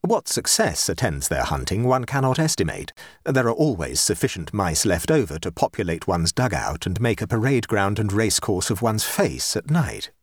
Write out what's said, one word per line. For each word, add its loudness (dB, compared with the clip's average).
What 0
success 0
attends -2
their 0
hunting -2
one 2
cannot 0
estimate. -2
There 2
are 2
always 0
sufficient -2
mice 0
left 2
over 2
to -6
populate -2
one's 2
dugout -2
and -2
make 0
a -4
parade 0
ground 2
and 0
racecourse 0
of -2
one's 0
face -2
at -6
night. 0